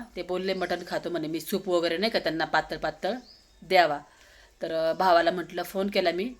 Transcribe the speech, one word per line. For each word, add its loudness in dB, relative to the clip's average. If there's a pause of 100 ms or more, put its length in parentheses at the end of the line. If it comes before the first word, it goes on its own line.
(160)
ते -8
बोलले, -2
"मटण -2
खातो," -4
म्हणे, -4
"मी -4
सूप -4
वगैरे 2
नाही 0
का 0
त्यांना -2
पातळ 0
पातळ -4 (500)
द्यावा." 4 (640)
तर, -6
अ, 0
भावाला 6
म्हटलं, -6
फोन -2
केला 2
मी, -4